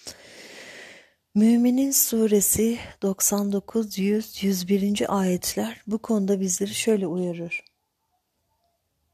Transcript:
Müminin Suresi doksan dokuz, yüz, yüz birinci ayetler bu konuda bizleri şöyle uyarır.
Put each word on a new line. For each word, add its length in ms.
Müminin 560
Suresi 880
doksan 500
dokuz, 460
yüz, 460
yüz 240
birinci 400
ayetler 800
bu 100
konuda 420
bizleri 340
şöyle 340
uyarır. 560